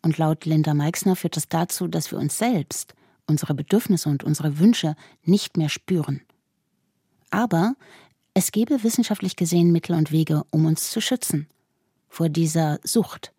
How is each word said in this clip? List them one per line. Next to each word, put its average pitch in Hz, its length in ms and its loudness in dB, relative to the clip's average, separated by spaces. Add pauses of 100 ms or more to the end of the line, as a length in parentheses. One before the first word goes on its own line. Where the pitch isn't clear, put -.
Und 160 160 0
laut 156 260 0
Linda 156 300 2
Meixner 156 400 0
führt - 220 -6
das 156 120 -6
dazu, 175 380 -4
dass 165 240 -6
wir - 80 -8
uns 147 180 -4
selbst, - 580 -4 (340)
unsere 151 260 0
Bedürfnisse 165 540 0
und 143 160 -2
unsere 151 340 -2
Wünsche 170 380 4 (260)
nicht - 340 0
mehr 156 120 0
spüren. 143 520 -4 (1080)
Aber 208 440 2 (600)
es 190 160 2
gäbe 240 320 0
wissenschaftlich 214 540 0
gesehen 175 340 4
Mittel 165 240 2
und 156 160 2
Wege, 156 400 2
um 156 160 2
uns 160 240 0
zu 220 100 -4
schützen. 156 460 -4 (600)
Vor 165 200 -2
dieser 156 540 0
Sucht - 560 -4